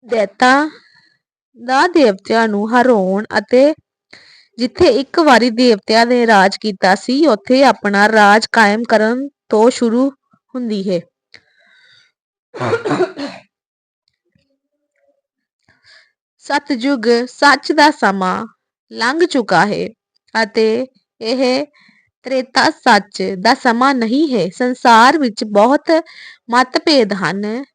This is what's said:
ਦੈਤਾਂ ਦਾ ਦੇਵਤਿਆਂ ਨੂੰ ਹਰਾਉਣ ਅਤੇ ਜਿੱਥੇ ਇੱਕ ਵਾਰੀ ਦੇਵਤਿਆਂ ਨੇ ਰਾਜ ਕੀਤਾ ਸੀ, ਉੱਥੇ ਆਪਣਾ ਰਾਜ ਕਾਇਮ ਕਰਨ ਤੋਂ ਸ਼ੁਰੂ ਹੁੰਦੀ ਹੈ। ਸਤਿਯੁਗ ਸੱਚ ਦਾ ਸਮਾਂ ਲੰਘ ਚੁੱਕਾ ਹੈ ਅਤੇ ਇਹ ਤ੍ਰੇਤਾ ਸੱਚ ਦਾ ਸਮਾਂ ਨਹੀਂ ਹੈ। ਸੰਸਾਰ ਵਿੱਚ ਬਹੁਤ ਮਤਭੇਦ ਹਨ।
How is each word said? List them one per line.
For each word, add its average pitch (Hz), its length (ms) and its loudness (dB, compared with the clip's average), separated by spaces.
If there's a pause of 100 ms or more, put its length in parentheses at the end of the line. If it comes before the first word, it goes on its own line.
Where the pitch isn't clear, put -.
ਦੈਤਾਂ 254 640 0 (920)
ਦਾ 262 220 0
ਦੇਵਤਿਆਂ 226 640 0
ਨੂੰ 214 260 -4
ਹਰਾਉਣ 214 500 0 (140)
ਅਤੇ 262 360 2 (840)
ਜਿੱਥੇ 247 260 -2
ਇੱਕ 269 360 0
ਵਾਰੀ 247 300 4
ਦੇਵਤਿਆਂ 226 560 2
ਨੇ 240 200 0
ਰਾਜ 196 300 2
ਕੀਤਾ 196 380 -2
ਸੀ, 262 320 -2
ਉੱਥੇ 254 380 0
ਆਪਣਾ 202 440 0
ਰਾਜ 214 380 4
ਕਾਇਮ 220 360 0
ਕਰਨ 226 460 -2 (200)
ਤੋਂ 226 220 2
ਸ਼ੁਰੂ 247 380 -2 (460)
ਹੁੰਦੀ 214 360 -6
ਹੈ। 175 100 -4 (4000)
ਸਤਿਯੁਗ 247 880 -4
ਸੱਚ 285 440 0
ਦਾ 302 180 4
ਸਮਾਂ 196 560 -4 (460)
ਲੰਘ 254 340 -2
ਚੁੱਕਾ 202 400 0
ਹੈ 185 220 -6 (540)
ਅਤੇ 220 440 -2 (340)
ਇਹ 254 460 -4 (560)
ਤ੍ਰੇਤਾ 262 480 -2
ਸੱਚ 208 520 -2 (180)
ਦਾ 226 140 2
ਸਮਾਂ 254 400 0
ਨਹੀਂ 254 440 -2
ਹੈ। 180 200 -2
ਸੰਸਾਰ 247 600 4
ਵਿੱਚ 240 260 -4
ਬਹੁਤ 262 580 0 (480)
ਮਤਭੇਦ 254 640 0
ਹਨ। 202 520 -6 (100)